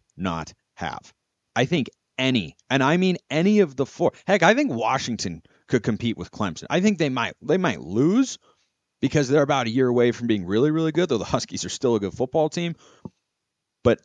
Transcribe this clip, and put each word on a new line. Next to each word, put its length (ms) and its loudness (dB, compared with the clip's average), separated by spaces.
not 380 -6
have. 380 -10
I 100 0
think 240 -2
any, 380 -2
and 120 2
I 160 2
mean 200 0
any 300 2
of 160 0
the 100 -2
four. 280 -2
Heck, 160 2
I 120 6
think 180 0
Washington 720 -4
could 160 0
compete 340 -2
with 140 -12
Clemson. 380 -6
I 100 0
think 180 2
they 120 0
might, 320 -4
they 160 0
might 240 -2
lose 580 2
because 260 0
they're 140 4
about 260 0
a 40 -2
year 160 2
away 240 4
from 160 -6
being 180 0
really, 260 2
really 200 0
good, 180 0
though 80 2
the 80 -4
Huskies 400 -4
are 40 -8
still 260 0
a 40 0
good 140 -4
football 360 -2
team. 260 -6
But 220 4